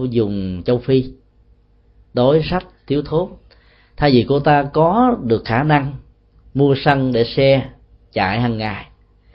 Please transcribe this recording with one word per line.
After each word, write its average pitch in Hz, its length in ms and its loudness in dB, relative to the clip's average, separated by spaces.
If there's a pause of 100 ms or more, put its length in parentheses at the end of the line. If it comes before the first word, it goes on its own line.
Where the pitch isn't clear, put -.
(120)
vùng 98 500 -4
châu 123 160 0
Phi, 131 260 0 (1080)
đói 131 240 2
rách, 156 280 -4 (200)
thiếu 143 180 -2
thốn. 165 240 -4 (680)
Thay 147 140 0
vì 120 180 4
cô 139 120 0
ta 147 220 2
có 185 600 2
được 113 220 -2
khả 117 180 -2
năng 143 320 0 (600)
mua 139 200 2 (100)
xăng 135 280 2
để 117 120 2
xe 135 440 2 (440)
chạy 101 280 -2
hàng 117 180 -2
ngày, 107 260 -8 (500)